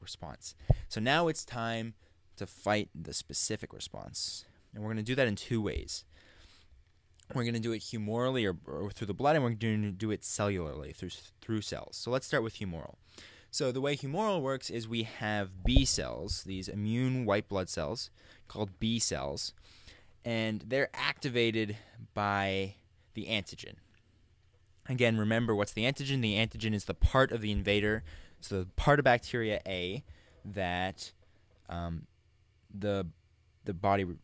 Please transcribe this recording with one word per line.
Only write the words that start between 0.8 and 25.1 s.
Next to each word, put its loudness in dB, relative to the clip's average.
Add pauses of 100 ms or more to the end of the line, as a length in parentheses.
So -4
now 4
it's -2
time -4 (400)
to -8
fight 0
the -10
specific -4
response. -8 (300)
And -8
we're -4
gonna -2
do 0
that 6
in 2
two 0
ways. -4 (1300)
We're 0
gonna 0
do -2
it -2
humorally 0
or, 2 (120)
or -6
through -8
the -2
blood, 4
and 4
we're 2
gonna 0
do -2
it -2
cellularly -2
through, -10 (320)
through -2
cells. -8
So -4
let's 0
start 2
with -6
humoral. -6 (540)
So 0
the 0
way 2
humoral 0
works -2
is -4
we 0
have -4
B 8
cells, -2
these -6
immune 0
white 2
blood -2
cells -4 (360)
called -6
B 2
cells, -2 (680)
and -2
they're 2
activated 0 (360)
by 0 (380)
the -8
antigen. -6 (1120)
Again, 4